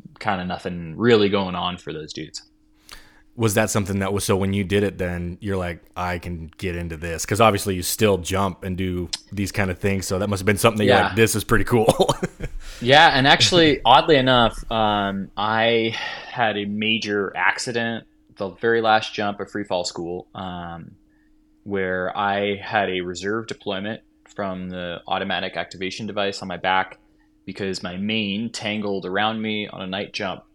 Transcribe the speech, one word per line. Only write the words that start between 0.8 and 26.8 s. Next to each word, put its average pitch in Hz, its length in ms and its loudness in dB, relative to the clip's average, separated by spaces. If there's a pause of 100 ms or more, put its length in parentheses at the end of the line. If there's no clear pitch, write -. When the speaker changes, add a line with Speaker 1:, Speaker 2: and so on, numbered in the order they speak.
Speaker 1:
really 107 320 6
going 95 240 0
on 90 240 -4
for 78 160 -10
those 76 180 -12
dudes. - 300 -12 (960)
Speaker 2:
Was 113 180 0
that 110 160 4
something 98 300 0
that 98 140 0
was, 98 100 -2
so 101 120 2
when 98 180 2
you 101 100 2
did 98 180 2
it, 98 160 0
then 87 440 -4
you're 98 160 -2
like, 87 260 -6 (120)
"I 90 220 -4
can 82 400 -10
get 90 180 -6
into 85 220 -6
this"? 82 260 -6
'Cause 101 160 -2
obviously 104 360 2
you 87 80 -4
still 101 340 2
jump 95 460 -2
and 92 120 -6
do 90 340 -2 (220)
these 98 200 -4
kinda 92 240 -2
things. 98 320 -2
So 95 100 -2
that 101 100 -2
must've 101 160 -2
been 101 140 4
something 107 220 4
that 107 60 4
you're 101 100 6
Speaker 1:
Yeah. 104 140 4
Speaker 2:
like, 95 60 -6
"This 113 200 6
is 104 80 -2
pretty - 220 2
cool." - 560 4
<laughs> - 600 -10
Speaker 1:
Yeah. 143 320 8
And 135 140 4
actually, 160 540 6
<laughs> - 40 -2
oddly 151 320 8
enough, 127 420 4 (120)
um, 101 640 0
I 113 580 2 (360)
had 110 260 0
a 101 80 -4
major 104 720 -2
accident 113 680 -2 (320)
the 98 120 -6
very 117 320 0
last 110 340 2
jump 104 240 -4
of 98 100 -10
free 104 140 -4
fall 90 200 -2
school, 87 520 -8
um, 87 560 -12 (720)
where 92 540 -2
I 101 440 0
had 101 280 0
a 92 120 -2
reserve 95 460 -6
deployment 101 540 -8 (340)
from 92 340 -6
the 90 380 -8
automatic 95 500 -4
activation 92 500 -8
device 101 340 -4
on 101 60 -10
my 90 100 -6
back 92 420 0 (460)